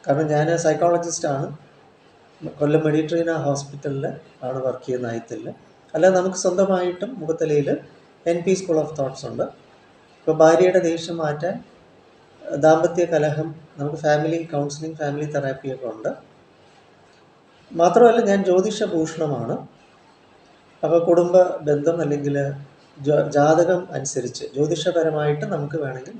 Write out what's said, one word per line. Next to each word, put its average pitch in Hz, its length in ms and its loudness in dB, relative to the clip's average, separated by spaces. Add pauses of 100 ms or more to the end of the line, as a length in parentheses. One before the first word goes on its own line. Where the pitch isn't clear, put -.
കാരണം 151 200 2
ഞാൻ 151 200 2 (100)
സൈക്കോളജിസ്റ്റാണ്, 165 880 0 (1120)
കൊല്ലം 151 260 2
മെഡിട്രീന 160 460 0
ഹോസ്പിറ്റലിൽ 143 760 -4 (380)
ആണ് 131 220 -6
വർക്ക് 123 200 -4
ചെയ്യുന്ന 123 220 -4
അയത്തിൽ. 113 360 -10 (500)
അല്ലാതെ 185 260 4
നമുക്ക് 185 160 -2
സ്വന്തമായിട്ടും 185 840 0
മുഖത്തലയിൽ 156 500 -2 (560)
എൻ 170 200 0
പി 190 140 4
School 160 240 0
of 135 140 -6
Thoughts 135 300 -6
ഉണ്ട്. 117 160 -6 (760)
ഇപ്പൊ 160 140 0
ഭാര്യയുടെ 165 460 6
ദേഷ്യം 170 380 -2
മാറ്റാൻ 156 380 -4 (1080)
ദാമ്പത്യ 170 420 4
കലഹം, 156 420 0 (300)
നമുക്ക് 147 280 -6
ഫാമിലി 156 340 2 (140)
കൗൺസിലിംഗ്, 147 440 -6
ഫാമിലി 147 280 -4
തെറാപ്പിയൊക്കെ 135 680 -6
ഉണ്ട്. 110 180 -8 (1600)
മാത്രമല്ല 226 500 6
ഞാൻ 202 220 2
ജ്യോതിഷ 190 400 2
ഭൂഷണമാണ്. 156 720 -4 (1300)
അപ്പൊ 165 160 2
കുടുംബ 175 380 4 (300)
ബന്ധം 147 340 2
അല്ലെങ്കിൽ 143 360 -2 (600)
ജ-, 147 280 2 (100)
ജാതകം 165 460 4 (100)
അനുസരിച്ച് 135 600 -6
ജ്യോതിഷപരമായിട്ട് 151 920 0
നമുക്ക് 156 380 -6
വേണമെങ്കിൽ 131 360 -10